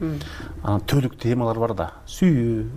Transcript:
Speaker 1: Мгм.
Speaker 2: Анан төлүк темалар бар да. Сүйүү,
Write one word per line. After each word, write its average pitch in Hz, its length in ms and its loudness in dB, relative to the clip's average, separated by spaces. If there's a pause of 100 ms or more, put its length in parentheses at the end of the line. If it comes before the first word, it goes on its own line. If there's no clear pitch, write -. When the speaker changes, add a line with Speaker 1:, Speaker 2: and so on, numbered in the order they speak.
Speaker 1:
Мгм. 160 180 -4 (440)
Speaker 2:
Анан 101 180 2
төлүк 131 360 0
темалар 117 420 0
бар 117 140 0
да. 92 180 -2 (160)
Сүйүү, 117 600 2 (100)